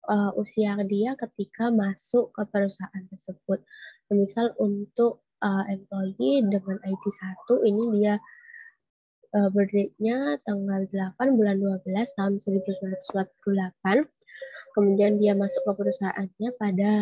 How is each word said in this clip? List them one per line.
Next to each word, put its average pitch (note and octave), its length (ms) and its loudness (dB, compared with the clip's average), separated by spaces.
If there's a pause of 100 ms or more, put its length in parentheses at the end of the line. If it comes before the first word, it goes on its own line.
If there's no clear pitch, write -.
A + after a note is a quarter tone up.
eh, G3+ 320 2
usia G#3 480 -2
dia A3 320 -2
ketika A3+ 480 -6
masuk A3 640 0
ke G#3 160 -6
perusahaan G3 640 -4
tersebut. - 480 -8 (560)
Misal G3+ 440 0
untuk, G#3 680 -2 (160)
eh, G3 200 0 (120)
employee G3+ 720 0
dengan F#3+ 400 -2
I F#3+ 80 -2
D - 160 -16
satu, A3+ 560 -2
ini G#3 160 2 (160)
dia, G#3 160 2 (1200)
eh, G3+ 180 4
birth G3 180 2
date-nya A#3+ 720 -2
tanggal G3 460 -2
delapan G3 380 -2 (100)
bulan G3+ 240 2
dua G3 240 0
belas G3 320 -2
tahun G3 240 0
seribu G3 340 -2
sembilan F#3+ 220 -6
ratus - 160 -14
empat F#3+ 140 -2 (120)
puluh G3 160 0
delapan. F#3+ 420 0 (760)
Kemudian G3+ 480 4
dia G#3 160 4
masuk G3 260 -2
ke G#3 160 0
perusahaannya G3 760 -4
pada G3+ 440 2